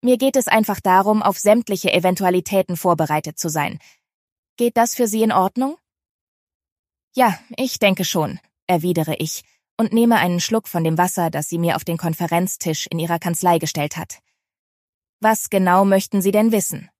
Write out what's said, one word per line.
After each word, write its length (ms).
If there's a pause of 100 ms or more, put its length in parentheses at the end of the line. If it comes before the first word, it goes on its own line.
Mir 160
geht 200
es 100
einfach 320
darum, 420
auf 160
sämtliche 540
Eventualitäten 840
vorbereitet 600
zu 120
sein. 300 (760)
Geht 220
das 180
für 120
Sie 160
in 100
Ordnung?“ 440 (1400)
„Ja, 240 (200)
ich 220
denke 260
schon“, 340 (260)
erwidere 500
ich 280 (320)
und 160
nehme 280
einen 200
Schluck 300
von 160
dem 120
Wasser, 320
das 200
sie 80
mir 180
auf 80
den 140
Konferenztisch 920
in 100
ihrer 220
Kanzlei 400
gestellt 380
hat. 220 (1000)
„Was 300
genau 340
möchten 380
Sie 100
denn 220
wissen?“ 360 (100)